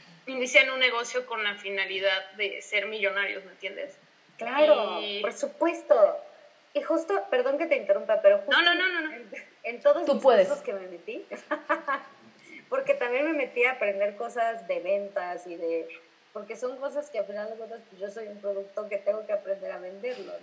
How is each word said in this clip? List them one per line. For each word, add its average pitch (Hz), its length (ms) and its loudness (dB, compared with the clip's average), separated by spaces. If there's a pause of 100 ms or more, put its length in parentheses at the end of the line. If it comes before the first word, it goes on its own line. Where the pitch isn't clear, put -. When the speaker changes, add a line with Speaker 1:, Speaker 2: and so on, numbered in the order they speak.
(260)
Speaker 1:
inician 262 440 4
un 262 100 -2
negocio 247 460 0
con 220 180 -4
la 202 100 0
finalidad 190 760 -2
de 202 280 -4
ser 202 260 -2
millonarios, 196 580 -2
¿me 180 80 -18
entiendes? 190 440 -10 (400)
Speaker 2:
Claro, 240 640 4
Speaker 1:
Y 208 220 -6
Speaker 2:
por 240 100 -2
supuesto. 269 840 4 (580)
Y 285 80 0
justo, 330 480 0
perdón 254 260 2
que 320 100 0
te 285 100 2
interrumpa, 208 440 2
pero 202 180 8
justo 294 120 -4
Speaker 1:
No, 285 120 6
no, 349 120 6
no, 381 140 2
no, 349 200 0
no. - 60 -8
Speaker 2:
en, 233 160 -16 (320)
en 233 180 -8
todos 302 240 4
Speaker 3:
Tú 285 100 2
Speaker 2:
mis 214 80 0
Speaker 3:
puedes. 220 260 8
Speaker 2:
cursos 190 160 -4
que 220 80 -4
me 190 160 -8
metí, 214 420 -12
<laughs> - 1400 -6
porque 269 260 0
también 254 320 0
me 330 60 0
metí 262 320 0
a 254 80 2
aprender 202 440 -2
cosas 233 500 -4
de 180 140 -2
ventas 185 680 -4
y 175 80 -10
de, 165 320 -4 (460)
porque 208 240 -10
son 254 220 -6
cosas 269 320 -6
que 220 100 -4
al 196 60 -2
final 208 240 -8
de 226 60 -10
cuentas, 220 240 -12 (100)
pues, 180 100 -20
yo 202 100 -6
soy 220 160 -12
un 208 140 -14
producto 202 480 -6
que 196 100 -4
tengo 214 260 -2
que 214 100 -4
aprender 190 360 -6
a 185 80 -10
venderlo, 190 540 -10 (100)